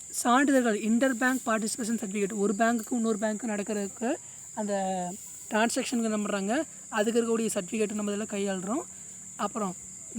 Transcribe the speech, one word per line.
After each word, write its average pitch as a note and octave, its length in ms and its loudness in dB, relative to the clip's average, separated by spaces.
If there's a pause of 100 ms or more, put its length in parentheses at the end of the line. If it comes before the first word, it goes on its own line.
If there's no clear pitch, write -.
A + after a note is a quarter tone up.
(200)
சான்றிதழ்கள், B3+ 580 6 (100)
இன்டர் A#3+ 320 4
பேங்க் B3+ 280 2
பார்ட்டிசிபேஷன் A3 520 0
சர்டிஃபிகேட், G3+ 340 -2 (100)
ஒரு G#3+ 160 4
பேங்க்குக்கு A#3 380 2
இன்னொரு A3+ 260 2
பேங்க்கு G#3+ 280 0
நடக்கிறதுக்கு G3+ 580 -2 (500)
அந்த G3+ 140 0 (760)
டிரான்சாக்ஷனுக்கு A3+ 600 2
என்ன G#3+ 120 0
பண்றாங்க, G3+ 320 0 (440)
அதுக்கு A3 200 4
இருக்கக்கூடிய A3+ 360 2
சர்டிஃபிகேட் G#3 440 -2
நம்ம G#3 160 -2
இதில் G#3+ 180 -4
கையாளுறோம். G3+ 500 -2 (640)
அப்புறம் G3+ 300 -2 (440)